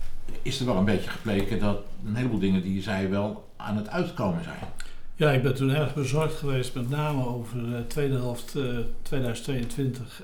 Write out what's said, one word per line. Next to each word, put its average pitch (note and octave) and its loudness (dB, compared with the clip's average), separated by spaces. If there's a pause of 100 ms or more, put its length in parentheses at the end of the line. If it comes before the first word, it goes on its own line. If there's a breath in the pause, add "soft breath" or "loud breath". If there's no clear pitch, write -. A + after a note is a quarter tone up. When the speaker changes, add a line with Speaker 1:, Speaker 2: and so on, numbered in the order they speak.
(420)
Speaker 1:
is - 0
er B2 0
wel A#2 2
een F#2+ 4
beetje G2+ 2
gebleken G2 0
dat G2+ 4 (260)
een G#2+ -2
heleboel A#2+ 2
dingen F#2+ 4
die F#2+ 0
je G2 0
zei G2 0
wel G2+ -2
aan A2 -4
het G#2 -4
uitkomen G2 -2
zijn. D#2+ -10 (560 loud breath)
Speaker 2:
Ja, D3+ 4
ik C3 4
ben C3 2
toen C3+ 2
erg C#3+ 2
bezorgd D3+ 0
geweest, C3 0
met A#2+ -2
name D3 0
over, A#2+ -4
eh, A#2+ -2
tweede C#3 0
helft, B2 -4
eh, C#3+ 0 (380)
tweeduizend B2+ 0
tweeëntwintig B2 -2